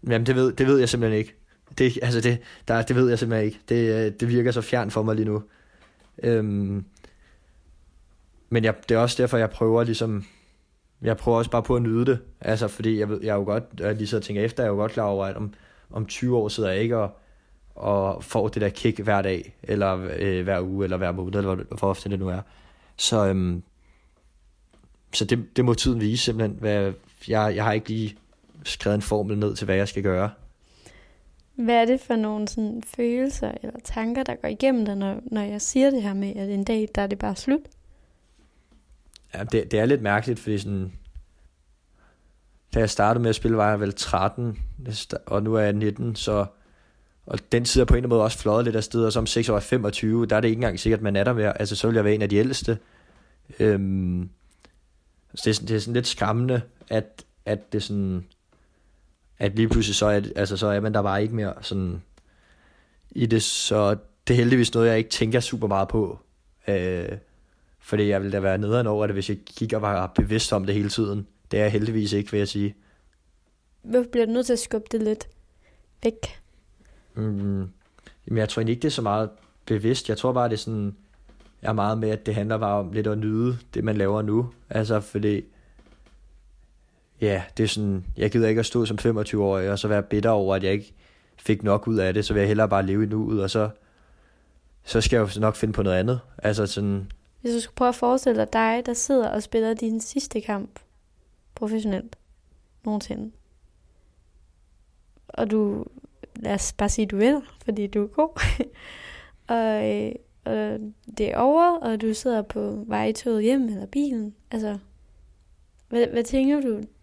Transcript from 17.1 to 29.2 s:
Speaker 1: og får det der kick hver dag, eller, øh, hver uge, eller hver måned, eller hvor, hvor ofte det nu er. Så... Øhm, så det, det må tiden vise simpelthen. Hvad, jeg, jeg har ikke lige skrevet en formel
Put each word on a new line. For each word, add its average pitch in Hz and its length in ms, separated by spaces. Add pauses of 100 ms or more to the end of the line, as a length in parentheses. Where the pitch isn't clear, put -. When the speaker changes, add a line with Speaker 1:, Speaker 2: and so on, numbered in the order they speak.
Speaker 1:
og 98 500
får 107 240
det 104 140
der 101 60
kick 107 320
hver 101 220
dag, 95 400
eller, 95 540
øh, 92 280
hver 92 160
uge, 95 240
eller 92 120
hver 90 160
måned, 92 220
eller 98 200
hvor, - 220
hvor 101 120
ofte 98 220
det 98 80
nu 95 100
er. 92 120 (560)
Så... 107 300
Øhm, 90 360 (1500)
så - 120
det, 117 320
det 127 80
må 120 100
tiden 120 260
vise 107 240
simpelthen. 110 360
Hvad, 104 320 (360)
jeg, 107 280
jeg 107 80
har 110 80
ikke 110 160
lige 110 280 (480)
skrevet - 300
en 104 80
formel 104 360